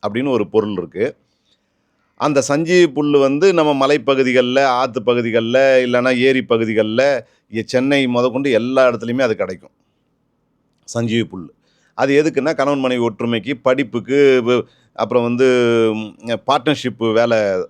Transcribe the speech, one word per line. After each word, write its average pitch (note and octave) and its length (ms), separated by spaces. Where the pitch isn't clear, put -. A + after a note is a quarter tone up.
அப்படின்னு A#2+ 220
ஒரு A2 180
பொருள் G#2+ 240
இருக்கு. F2 340
அந்த C#3+ 220
சஞ்சீவி E3 500
புல்லு D3 280
வந்து C#3+ 340
நம்ம D3+ 200
மலைப்பகுதிகள்ல, C3 880
ஆத்து B2+ 380
பகுதிகள்ல, A2+ 560
இல்லைன்னா B2 320
ஏரி C3 320
பகுதிகள்ல, A2 520
இங்க A2 160
சென்னை C3+ 420
முதற்கொண்டு B2 440
எல்லா B2+ 380
இடத்துலையுமே A#2+ 380
அது A2 80
கிடைக்கும், F#2 380
சஞ்சீவி A#2 400
புல்லு. F#2 240
அது C3+ 140
எதுக்குன்னா, D3+ 340
கணவன் C#3+ 240
மனைவி B2+ 240
ஒற்றுமைக்கு, A#2 500
படிப்புக்கு, B2+ 540
வ-, B2 200
அப்புறம் A#2+ 280
வந்து, A#2+ 240
ம், G#2+ 180
பார்ட்னர்ஷிப் C3 560
வேலை A#2 240